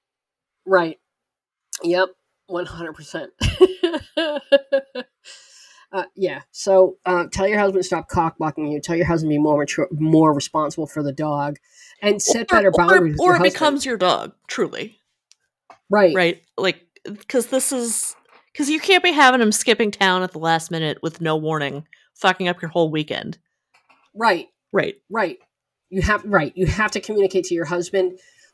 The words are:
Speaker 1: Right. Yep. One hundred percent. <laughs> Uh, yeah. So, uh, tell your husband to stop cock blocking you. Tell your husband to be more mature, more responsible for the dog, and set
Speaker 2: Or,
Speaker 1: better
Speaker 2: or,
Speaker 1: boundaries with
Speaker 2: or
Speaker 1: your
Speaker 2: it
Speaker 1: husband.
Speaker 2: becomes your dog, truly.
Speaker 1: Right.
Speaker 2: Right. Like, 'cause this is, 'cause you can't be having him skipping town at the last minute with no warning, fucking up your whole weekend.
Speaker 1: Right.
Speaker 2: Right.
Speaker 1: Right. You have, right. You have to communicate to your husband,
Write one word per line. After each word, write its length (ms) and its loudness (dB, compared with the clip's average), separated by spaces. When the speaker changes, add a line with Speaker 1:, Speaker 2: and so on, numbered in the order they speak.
Speaker 1:
Right. 340 2
Yep. 260 2
One 180 -8
hundred 280 -12
percent. 380 -14
<laughs> 880 -2
Uh, 120 -6
yeah. 360 -4
So, 440 4
uh, 280 0
tell 160 -2
your 100 0
husband 240 2
to 40 -10
stop 200 -4
cock 300 -2
blocking 340 -6
you. 80 -4
Tell 160 -6
your 120 0
husband 220 0
to 60 0
be 40 0
more 180 2
mature, 340 -2
more 420 4
responsible 540 -4
for 160 -6
the 80 -4
dog, 460 -4
and 200 0
set 220 0
Speaker 2:
Or, 120 2
Speaker 1:
better 140 6
Speaker 2:
or, 20 4
Speaker 1:
boundaries 440 4
with 40 -4
Speaker 2:
or 60 2
Speaker 1:
your 100 6
Speaker 2:
it 40 4
Speaker 1:
husband. 140 4
Speaker 2:
becomes 320 0
your 120 -4
dog, 340 0
truly. 540 -6
Speaker 1:
Right. 260 4
Speaker 2:
Right. 260 0
Like, 220 -2
'cause 200 0
this 260 -2
is, 420 -4
'cause 140 -4
you 100 0
can't 240 2
be 80 2
having 300 4
him 100 2
skipping 400 0
town 320 0
at 80 -6
the 80 -12
last 320 -2
minute 320 -4
with 160 -8
no 160 -2
warning, 500 -4
fucking 340 0
up 140 -4
your 100 -10
whole 180 0
weekend. 480 -6
Speaker 1:
Right. 320 0
Speaker 2:
Right. 240 -2
Speaker 1:
Right. 300 -4
You 140 -4
have, 200 0
right. 320 0
You 120 -2
have 240 -2
to 100 -4
communicate 460 0
to 60 -6
your 120 -2
husband, 520 -2